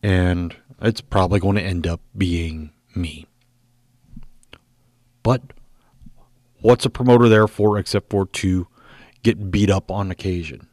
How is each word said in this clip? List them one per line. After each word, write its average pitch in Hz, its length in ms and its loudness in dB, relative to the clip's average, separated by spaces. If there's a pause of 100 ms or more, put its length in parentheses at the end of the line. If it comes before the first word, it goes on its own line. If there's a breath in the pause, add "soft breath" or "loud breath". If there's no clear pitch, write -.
And 90 540 -2 (260)
it's 110 200 -4
probably 101 380 0
gonna 98 220 -2
end 87 240 -6
up 85 140 -4 (180)
being 82 540 -4 (240)
me. 82 320 -10 (1900)
But 123 200 0 (1200)
what's 120 240 4
a 127 40 0
promoter 120 400 6
there 107 180 6
for 104 300 0
except 98 320 -4
for 98 160 0
to 92 420 -2 (540 soft breath)
get 101 300 -2
beat 101 180 2
up 95 220 -2
on 98 180 -6
occasion? 87 640 -8